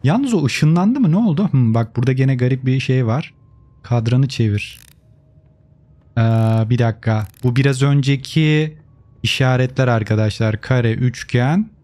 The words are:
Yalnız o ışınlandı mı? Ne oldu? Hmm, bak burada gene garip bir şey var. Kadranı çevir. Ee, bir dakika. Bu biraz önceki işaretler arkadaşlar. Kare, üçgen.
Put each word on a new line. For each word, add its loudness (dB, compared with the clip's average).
Yalnız 0
o 0
ışınlandı 0
mı? 2
Ne 2
oldu? 0
Hmm, 2
bak -2
burada 0
gene 0
garip -2
bir 0
şey 0
var. -4
Kadranı 0
çevir. -4
Ee, 0
bir 2
dakika. -2
Bu 0
biraz 2
önceki 0
işaretler 0
arkadaşlar. 0
Kare, 0
üçgen. -2